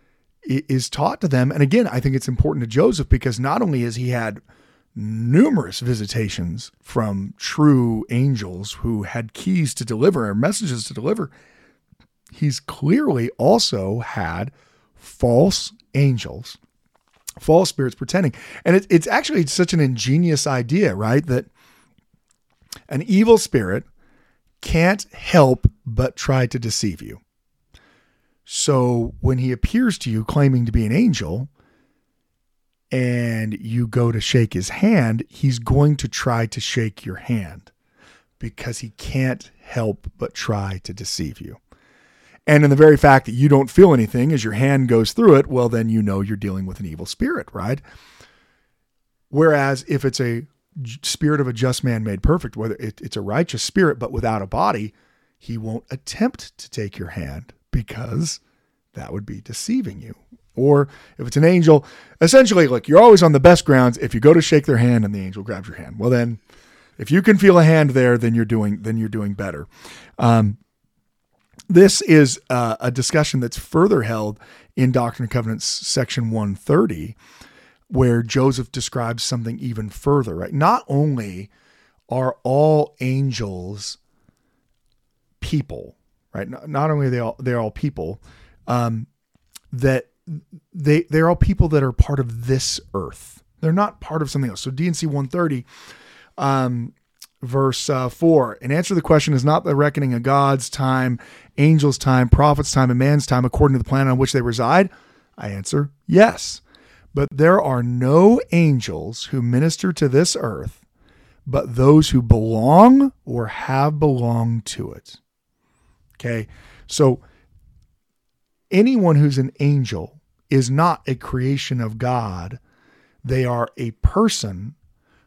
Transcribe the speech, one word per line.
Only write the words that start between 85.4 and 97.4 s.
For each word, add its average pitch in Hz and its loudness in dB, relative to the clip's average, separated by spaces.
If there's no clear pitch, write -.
people, - -8
right? 98 -10
Not, 127 -16
not 151 -2
only 143 0
are 127 -2
they 123 -2
all, 113 -6
they're 123 -4
all 110 -4
people, 95 -8
um, 117 -4
that 131 -2
they, 151 2
they're 160 0
all 175 2
people 190 2
that 151 2
are 127 -2
part 139 2
of 117 -8
this 131 -4
earth. - -10
They're 160 0
not 208 -2
part 160 -6
of 147 -4
something 139 -4
else. 92 -12
So 135 -8
D 135 -4
and 170 -2
C 165 -6
one 139 -4
thirty, 156 -4
um, 131 -2